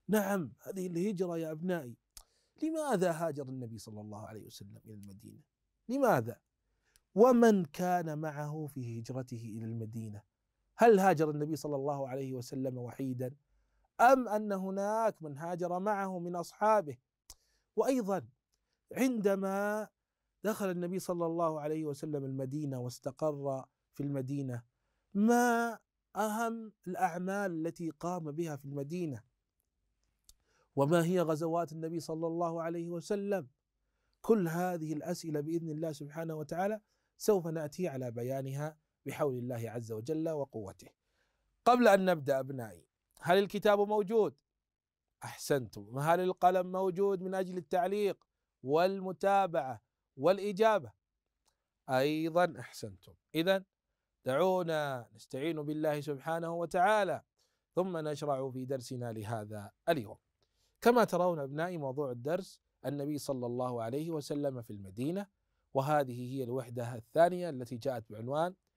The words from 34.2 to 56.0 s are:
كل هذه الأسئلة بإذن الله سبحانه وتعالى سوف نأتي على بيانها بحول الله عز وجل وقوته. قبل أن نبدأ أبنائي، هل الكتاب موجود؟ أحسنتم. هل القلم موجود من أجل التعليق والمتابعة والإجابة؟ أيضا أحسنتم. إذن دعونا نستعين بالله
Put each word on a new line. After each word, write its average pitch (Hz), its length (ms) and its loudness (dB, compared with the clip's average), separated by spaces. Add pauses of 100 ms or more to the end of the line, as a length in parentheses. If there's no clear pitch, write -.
كل 208 280 4
هذه 165 440 -2
الأسئلة 156 480 -4
بإذن 165 280 -4
الله 156 240 -4
سبحانه 156 420 -8
وتعالى 175 460 -4 (380)
سوف 190 280 4
نأتي 160 420 -4
على 131 220 -6
بيانها 135 640 -6 (300)
بحول 127 280 -2
الله 120 360 -6
عز 113 220 -8
وجل 156 360 -4
وقوته. 131 600 -8 (760)
قبل 240 240 6
أن 196 160 6
نبدأ 143 360 2
أبنائي، 120 480 -10 (320)
هل 180 180 6
الكتاب 208 420 4
موجود؟ 208 540 2 (920)
أحسنتم. 120 720 -4
هل 165 220 4
القلم 185 520 4
موجود 190 500 0
من 185 120 -4
أجل 185 220 -4
التعليق 185 680 -2 (360)
والمتابعة 180 1200 2 (340)
والإجابة؟ 190 760 2 (960)
أيضا 156 720 2
أحسنتم. - 540 -14 (200)
إذن 190 300 2 (600)
دعونا 151 880 2
نستعين 151 480 -6
بالله 151 380 -2